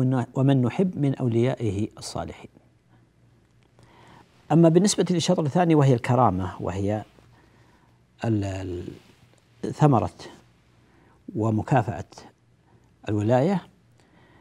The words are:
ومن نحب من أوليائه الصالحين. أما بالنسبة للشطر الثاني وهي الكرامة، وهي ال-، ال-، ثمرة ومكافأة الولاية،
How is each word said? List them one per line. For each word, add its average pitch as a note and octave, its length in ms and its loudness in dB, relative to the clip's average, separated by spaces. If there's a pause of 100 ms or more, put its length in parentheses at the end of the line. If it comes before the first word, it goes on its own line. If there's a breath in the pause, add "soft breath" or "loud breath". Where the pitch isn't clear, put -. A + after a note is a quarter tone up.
(360)
ومن C3+ 260 2
نحب F3+ 360 -2
من C#3 180 -2
أوليائه A2+ 720 -2 (100)
الصالحين. - 520 -12 (2000 soft breath)
أما E3 180 6
بالنسبة F3+ 400 2
للشطر F3+ 360 0
الثاني E3+ 300 2
وهي C#3 180 6
الكرامة، G2+ 640 0
وهي G2+ 440 -4 (1200 soft breath)
ال-، G#2+ 180 0 (1200)
ال-، - 100 -6
ثمرة C3 400 2 (1200 soft breath)
ومكافأة G#2+ 680 -2 (1040 soft breath)
الولاية، B2 580 0 (720 soft breath)